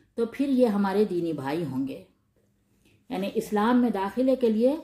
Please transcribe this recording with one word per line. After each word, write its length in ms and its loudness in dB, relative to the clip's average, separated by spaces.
तो 100 0
फिर 220 -4
ये 180 4
हमारे 380 2
दीनी 280 -4
भाई 300 -4
होंगे। 420 -6
यानी 160 -4
इस्लाम 420 2
में 140 2
दाखिले 440 0
के 140 2
लिए 340 2